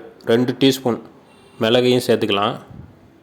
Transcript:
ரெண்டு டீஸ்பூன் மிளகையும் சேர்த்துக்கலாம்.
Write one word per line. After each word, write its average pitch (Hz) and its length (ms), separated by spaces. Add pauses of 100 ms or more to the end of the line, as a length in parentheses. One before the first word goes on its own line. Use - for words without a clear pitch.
(300)
ரெண்டு 123 220 (100)
டீஸ்பூன் 131 360 (640)
மிளகையும் 123 440
சேர்த்துக்கலாம். 107 500 (680)